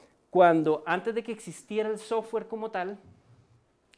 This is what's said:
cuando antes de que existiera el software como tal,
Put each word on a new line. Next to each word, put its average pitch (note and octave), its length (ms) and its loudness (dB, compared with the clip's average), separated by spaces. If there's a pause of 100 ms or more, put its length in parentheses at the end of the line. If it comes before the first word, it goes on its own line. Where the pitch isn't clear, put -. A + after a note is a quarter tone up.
(300)
cuando E3 560 6
antes F#3 300 -4
de A3+ 80 -4
que A#3 80 -8
existiera G#3+ 580 -6
el G#3+ 80 -4
software A3 500 -4
como A3 220 -8
tal, G3 300 -8 (1000)